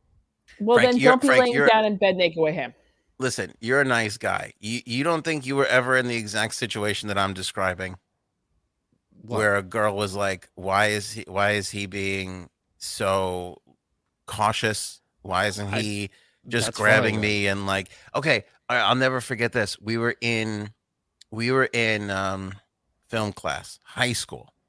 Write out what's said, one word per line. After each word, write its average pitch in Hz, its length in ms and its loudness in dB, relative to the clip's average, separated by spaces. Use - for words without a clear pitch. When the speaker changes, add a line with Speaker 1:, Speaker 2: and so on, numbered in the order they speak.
Speaker 1:
Well, 226 180 4
Speaker 2:
Frank, 247 180 6
Speaker 1:
then 247 60 2
Speaker 2:
you're, 262 100 8
Speaker 1:
don't 254 120 6
be 277 60 4
Speaker 2:
Frank, 254 120 6
Speaker 1:
laying 247 140 4
Speaker 2:
you're - 140 4
Speaker 1:
down 220 160 6
in 208 140 0
bed 190 180 4
naked 170 260 0
with 156 120 2
him. 123 200 -6
Speaker 2:
Listen, 117 400 -2
you're 127 200 2
a 139 40 4
nice 117 320 0
guy. - 440 -4
You, 113 260 -6
you 123 180 -2
don't 160 180 0
think 151 240 -4
you 135 100 -4
were 139 100 4
ever 127 300 2
in 123 120 2
the 120 80 -2
exact 107 380 -4
situation 104 540 -4
that 101 100 -2
I'm 98 160 0
describing, 92 640 -4
Speaker 3:
What? 110 160 -6
Speaker 2:
where 104 180 4
a 101 60 0
girl 104 340 -2
was 101 180 -2
like, 98 400 -4
"Why 95 320 0
is 104 260 -2
he, 110 140 -12
why 101 260 0
is 101 180 -2
he 101 160 -8
being 95 640 -6
so 92 840 -4
cautious? - 720 -2
Why 92 240 0
isn't 101 220 -4
Speaker 3:
I, 107 120 -2
Speaker 2:
he 104 300 -4
just 117 200 0
Speaker 3:
that's 113 100 -8
Speaker 2:
grabbing 107 380 4
Speaker 3:
fine, 107 40 -2
Speaker 2:
me?" 104 240 0
Speaker 3:
then. 98 140 0
Speaker 2:
And, 98 80 -4
like, 98 240 -2
okay, 135 300 0
I, 123 100 0
I'll 110 160 4
never 131 260 2
forget 120 320 -2
this. 110 280 -2
We 110 180 -4
were 117 220 -2
in, 110 500 -2
we 117 200 -2
were 131 220 2
in, 110 380 0
um, 98 440 -4
film 107 240 -2
class, - 500 -8
high 123 300 -2
school. - 400 -10